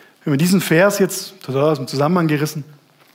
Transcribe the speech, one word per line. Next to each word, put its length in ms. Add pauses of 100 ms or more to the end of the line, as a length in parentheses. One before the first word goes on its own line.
(260)
Wenn 80
wir 40
diesen 220
Vers 400
jetzt 420
total 300
aus 60
dem 100
Zusammenhang 400
gerissen 380 (500)